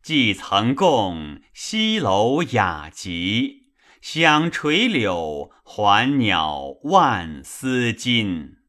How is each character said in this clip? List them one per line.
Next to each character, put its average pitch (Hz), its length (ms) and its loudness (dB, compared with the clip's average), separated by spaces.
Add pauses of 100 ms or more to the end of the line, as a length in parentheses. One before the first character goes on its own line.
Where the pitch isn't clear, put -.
既 131 320 2
曾 104 440 0
共 92 640 0 (120)
西 220 460 -2
楼 123 460 2
雅 92 440 -2
集， 95 840 -6 (280)
相 156 480 2
垂 160 380 0
柳， 87 640 -4 (140)
还 110 540 2
鸟 78 680 -2
万 110 580 2
丝 123 500 -2
金。 104 680 -4 (100)